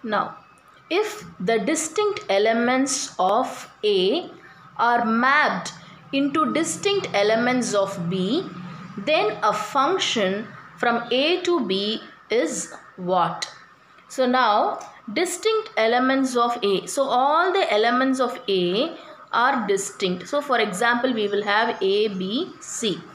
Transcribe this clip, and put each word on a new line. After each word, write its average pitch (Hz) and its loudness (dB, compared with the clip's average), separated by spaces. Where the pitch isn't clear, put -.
Now, 214 -4
if 403 -2
the 220 0
distinct 330 -2
elements 233 2
of 220 0
A 208 2
are 233 2
mapped 226 2
into 277 0
distinct 381 0
elements 220 2
of 190 0
B, 190 0
then 330 0
a 214 2
function 262 0
from 233 0
A 311 2
to 339 0
B 202 -2
is 240 -2
what? 175 0
So 262 0
now, 247 2
distinct 427 0
elements 254 2
of 240 2
A. 190 0
So 277 0
all 294 2
the 381 2
elements 247 2
of 240 -2
A 190 0
are 247 2
distinct. 190 -2
So 285 0
for 247 0
example, 240 0
we 214 0
will 202 -2
have 220 0
A, 202 2
B, 196 -4
C. 190 -6